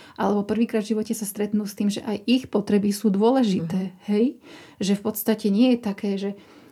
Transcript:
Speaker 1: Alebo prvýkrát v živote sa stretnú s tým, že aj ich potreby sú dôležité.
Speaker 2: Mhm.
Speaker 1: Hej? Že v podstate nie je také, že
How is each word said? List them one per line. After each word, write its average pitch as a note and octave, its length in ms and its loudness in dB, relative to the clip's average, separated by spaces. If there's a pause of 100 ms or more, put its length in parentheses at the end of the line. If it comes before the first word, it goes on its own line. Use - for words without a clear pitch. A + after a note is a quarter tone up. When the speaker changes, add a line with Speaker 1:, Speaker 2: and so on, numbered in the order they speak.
(160)
Speaker 1:
Alebo G3+ 260 0
prvýkrát A3 400 0
v G#3+ 140 -2
živote A3+ 160 -4
sa A3+ 100 -4
stretnú G#3 400 -4
s G3+ 160 -10
tým, G#3 80 0
že G3+ 160 -2
aj G3+ 240 -6
ich B3+ 220 0
potreby G3+ 420 2
sú G3+ 160 -2
dôležité. G3 840 2
Speaker 2:
Mhm. - 20 -20 (160)
Speaker 1:
Hej? G#3 140 4 (560)
Že G3+ 140 0
v G3+ 100 -2
podstate A3 420 -2
nie A#3 300 4
je - 20 -8
také, G3+ 380 -4
že G3 140 -4 (420)